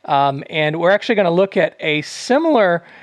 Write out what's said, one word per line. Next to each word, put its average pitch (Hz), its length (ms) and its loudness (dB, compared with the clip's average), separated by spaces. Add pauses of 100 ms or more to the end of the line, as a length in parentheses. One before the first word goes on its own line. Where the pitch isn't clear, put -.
Um, 139 420 0
and 156 320 -2
we're 175 120 4
actually 208 240 0
gonna 190 140 2
look 190 280 0
at 165 200 0
a 151 220 -2
similar, 240 800 0 (200)